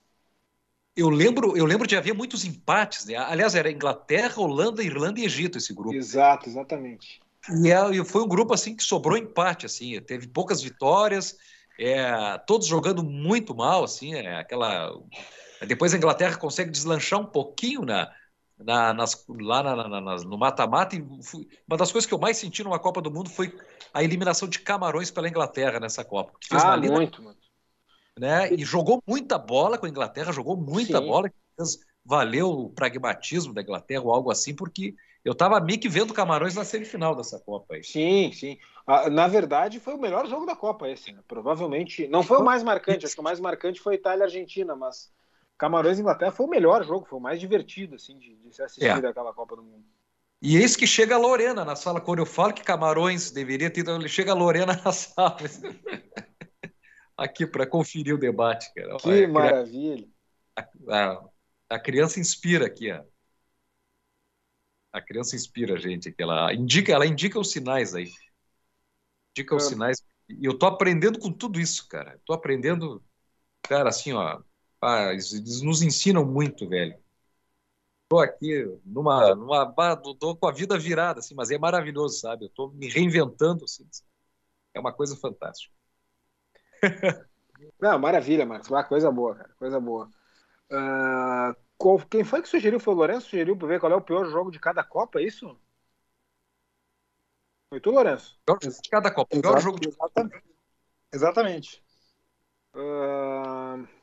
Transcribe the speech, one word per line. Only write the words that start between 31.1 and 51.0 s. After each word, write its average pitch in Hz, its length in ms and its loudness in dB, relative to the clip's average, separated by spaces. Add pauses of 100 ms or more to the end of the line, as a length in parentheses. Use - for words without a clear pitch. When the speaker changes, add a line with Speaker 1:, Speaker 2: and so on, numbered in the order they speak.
Speaker 1:
que - 60 -14 (220)
fez 165 220 -6 (260)
valer 127 380 2
o 147 260 -2
pragmatismo 127 840 -4
da 104 80 -6
Inglaterra 104 420 -6
ou 117 100 4
algo 127 180 2
assim, 139 240 -2
porque... 185 400 -10 (280)
Eu 123 100 -2
tava 196 280 4
meio 185 180 0
que 240 100 -4
vendo 214 240 0
Camarões 170 420 0
na 202 100 -4
semifinal 190 500 -4
dessa 113 240 -10
Copa 101 360 -10
aí. 78 80 -12
Speaker 2:
Sim, 175 480 2
sim. 139 260 -12 (280)
Ah, 143 240 4
na 160 180 4
verdade, 185 520 2
foi 262 140 -10
o 294 80 -8
melhor 220 260 -2
jogo 294 180 -6
da 349 100 -4
Copa 208 340 -4
esse, - 220 -12
né? 98 160 -20
Provavelmente, 156 800 -4
não 160 160 4
foi 247 140 6
o 277 60 8
mais 247 200 4
marcante, 196 420 0
acho 143 100 -6
que 160 60 -12
o - 20 -10
mais 170 160 -2
marcante 180 400 -6
foi 202 160 0
Itália 190 280 0
e - 20 6
Argentina, 180 500 -6
mas... 131 360 -12 (460)
Camarões 165 400 2
e 208 40 -4
Inglaterra 185 300 2
foi 254 140 0
o 302 40 -6
melhor 202 340 6
jogo, 165 220 -4
foi 135 140 -14
o - 20 -10
mais 143 180 -6
divertido, 190 560 -4
assim, - 240 -20
de, 117 160 -20
de 117 180 -20
se - 80 -14
assistir 135 260 -4
Speaker 1:
É. 113 140 2
Speaker 2:
daquela 120 320 -4
Copa 117 220 -12
do 113 80 -20
Mundo. 110 220 -20 (560)
Speaker 1:
E 147 160 6
eis 240 180 6
que - 100 2
chega 220 300 4